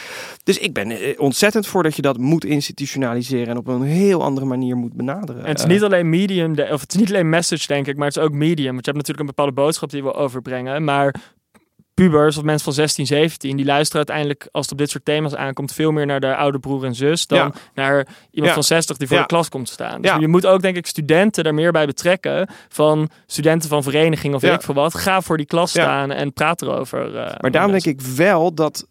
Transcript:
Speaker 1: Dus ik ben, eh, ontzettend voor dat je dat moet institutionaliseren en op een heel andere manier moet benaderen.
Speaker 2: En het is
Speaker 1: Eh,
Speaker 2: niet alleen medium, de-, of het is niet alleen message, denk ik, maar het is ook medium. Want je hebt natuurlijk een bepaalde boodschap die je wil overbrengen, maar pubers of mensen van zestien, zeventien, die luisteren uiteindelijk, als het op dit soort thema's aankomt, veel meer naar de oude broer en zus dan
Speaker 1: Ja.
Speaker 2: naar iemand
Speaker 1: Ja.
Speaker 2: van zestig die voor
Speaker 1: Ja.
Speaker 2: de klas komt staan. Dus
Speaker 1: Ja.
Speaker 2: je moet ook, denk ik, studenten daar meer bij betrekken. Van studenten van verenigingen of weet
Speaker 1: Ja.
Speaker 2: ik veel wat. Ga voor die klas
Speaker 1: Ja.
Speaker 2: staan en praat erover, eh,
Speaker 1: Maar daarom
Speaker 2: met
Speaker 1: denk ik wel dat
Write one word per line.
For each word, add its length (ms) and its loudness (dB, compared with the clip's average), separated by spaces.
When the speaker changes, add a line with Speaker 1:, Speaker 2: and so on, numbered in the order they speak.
Speaker 1:
Dus 140 2
ik 160 -4
ben, 180 -4
eh, 280 -6
ontzettend 480 0
voor 160 0
dat 120 0
je 60 -6
dat 160 0
moet 280 2
institutionaliseren 1040 -4
en 100 -4
op 100 -8
een 140 -2
heel 420 2
andere 220 -2
manier 320 -2
moet 160 -4
benaderen. 500 -6
Speaker 2:
En 60 -6
het 80 -2
is 80 -2
Speaker 1:
Eh, 60 4
Speaker 2:
niet 120 4
alleen 260 2
medium, 460 0
de-, 160 -2
of 100 -2
het 120 -12
is 60 2
niet 100 4
alleen 200 2
message, 380 0
denk 200 -2
ik, 100 -4
maar 100 0
het 100 -2
is 60 2
ook 100 2
medium. 400 0
Want 120 -8
je 60 -2
hebt 60 -4
natuurlijk 120 -8
een 160 -6
bepaalde 260 0
boodschap 280 0
die 80 -8
je 60 -6
wil 120 -4
overbrengen, 680 -4
maar 320 2
pubers 440 6
of 60 -6
mensen 200 0
van 100 -2
zestien, 320 0
zeventien, 520 0
die 80 -2
luisteren 320 2
uiteindelijk, 540 -4
als 120 -4
het 80 -8
op 60 -10
dit 120 0
soort 160 -8
thema's 300 0
aankomt, 380 -6
veel 180 0
meer 140 0
naar 140 0
de 160 0
oude 240 0
broer 260 -4
en 100 -4
zus 320 0
dan 100 2
Speaker 1:
Ja. 140 2
Speaker 2:
naar 220 0
iemand 160 0
Speaker 1:
Ja. 60 4
Speaker 2:
van 100 0
zestig 340 0
die 100 -6
voor 80 2
Speaker 1:
Ja. 60 4
Speaker 2:
de 60 -2
klas 220 0
komt 200 -8
staan. 320 -10
Dus 100 4
Speaker 1:
Ja. 80 4
Speaker 2:
je 80 2
moet 180 4
ook, 160 6
denk 160 0
ik, 80 -8
studenten 580 2
daar 100 0
meer 180 2
bij 140 2
betrekken. 640 -2
Van 400 2
studenten 440 0
van 140 0
verenigingen 520 2
of 60 -2
weet 100 4
Speaker 1:
Ja. 60 2
Speaker 2:
ik 60 -6
veel 120 -4
wat. 200 2
Ga 260 0
voor 160 -2
die 80 -4
klas 280 0
Speaker 1:
Ja. 80 2
Speaker 2:
staan 300 0
en 220 -4
praat 280 0
erover, 540 -4
eh, 240 -8
Speaker 1:
Maar 120 0
daarom 200 4
Speaker 2:
met 120 2
Speaker 1:
denk 180 -2
ik 60 -10
wel 460 2
dat 380 -2